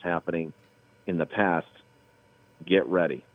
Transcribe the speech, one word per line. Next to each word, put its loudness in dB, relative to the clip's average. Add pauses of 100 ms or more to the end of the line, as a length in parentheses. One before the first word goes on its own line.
happening -4 (540)
in -2
the -2
past, 0 (1000)
get 2
ready. 0 (120)